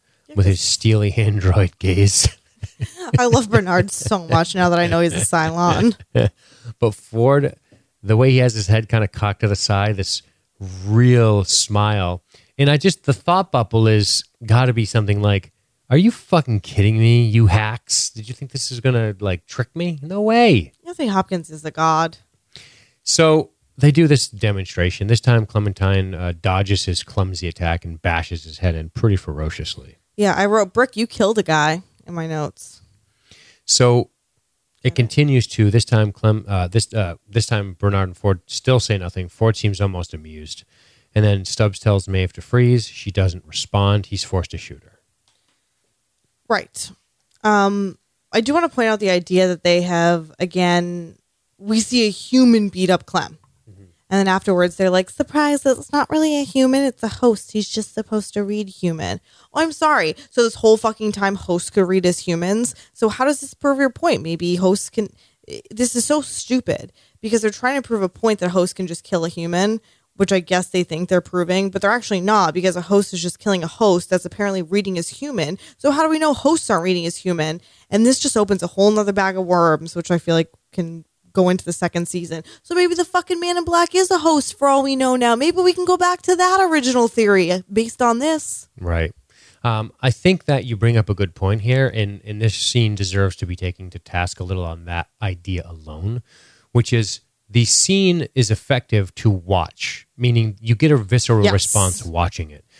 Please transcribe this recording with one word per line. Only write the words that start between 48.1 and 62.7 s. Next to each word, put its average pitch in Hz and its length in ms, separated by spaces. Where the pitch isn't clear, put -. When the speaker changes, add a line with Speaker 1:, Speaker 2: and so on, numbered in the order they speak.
Speaker 1:
I 226 100
do 254 120
wanna 339 160
point 226 200
out 214 100
the 202 100
idea 180 380
that 180 160
they 175 180
have, 170 580
again, 175 760
we 214 220
see 226 280
a - 40
human 233 580
beat 180 200
up 180 160
Clem. 156 320
Speaker 2:
Mm-hmm. 95 140
Speaker 1:
And 196 100
then 196 80
afterwards, 180 500
they're 190 120
like, 185 200
"Surprise, 294 560
it's - 260
not 294 180
really 311 300
a 285 40
human. 269 400
It's 262 200
a 233 40
host. - 440
He's 214 180
just - 240
supposed 214 400
to 208 100
read 202 260
human." 165 520
Oh, 311 80
I'm 320 100
sorry. 285 440
So 240 140
this 226 120
whole 220 220
fucking 220 340
time, 196 240
hosts 175 340
could 190 180
read 185 180
as 180 140
humans. 185 540